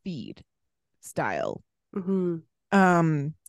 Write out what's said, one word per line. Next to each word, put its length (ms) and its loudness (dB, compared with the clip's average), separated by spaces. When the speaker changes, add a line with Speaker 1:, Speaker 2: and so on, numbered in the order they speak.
Speaker 1:
feed 400 -12
style. 640 -6
Speaker 2:
Mm-hmm. 420 -2
Speaker 1:
Um, 640 4